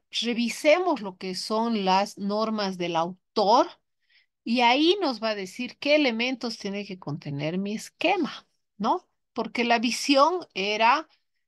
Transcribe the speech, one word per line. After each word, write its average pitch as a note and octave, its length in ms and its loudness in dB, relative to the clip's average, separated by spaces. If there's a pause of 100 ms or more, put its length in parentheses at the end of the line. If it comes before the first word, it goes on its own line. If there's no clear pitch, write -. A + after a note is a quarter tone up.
(120)
revisemos B3 920 0
lo F#3+ 160 -10
que F#3 180 -8
son A3 500 -2
las F#3+ 320 2
normas G#3 600 -4
del E3+ 180 -4
autor G3 720 2 (760)
y A#3 180 0
ahí D4 400 4
nos B3+ 200 -2
va A3 80 -2
a G#3+ 60 -4
decir G3+ 440 -10
qué C#4+ 160 2
elementos B3 640 0
tiene G3+ 280 -8
que F#3+ 140 -14
contener D3+ 580 -6
mi G3+ 160 -4
esquema, D#4 720 -4 (300)
¿no? B3+ 300 -2 (260)
Porque A#3 300 -4
la A#3 160 2
visión C4+ 640 2 (120)
era A3 560 2 (380)